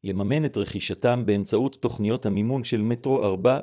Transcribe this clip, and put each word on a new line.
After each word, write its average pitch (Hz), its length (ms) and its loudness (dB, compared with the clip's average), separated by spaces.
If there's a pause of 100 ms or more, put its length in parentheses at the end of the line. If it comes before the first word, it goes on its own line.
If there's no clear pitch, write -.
לממן 101 420 0
את - 120 -4
רכישתם 110 680 -2
באמצעות 104 560 0
תוכניות 113 440 -2
המימון 110 380 0
של 113 180 -2
מטרו 120 420 0
ארבע 104 400 2